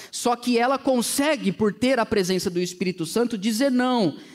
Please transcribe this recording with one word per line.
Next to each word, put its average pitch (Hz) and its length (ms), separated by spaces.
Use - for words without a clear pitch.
só - 240
que 240 220
ela 254 200
consegue, 262 760
por 208 220
ter 254 260
a 214 60
presença 185 440
do 175 100
Espírito 180 460
Santo, 233 320
dizer 226 340
não 247 440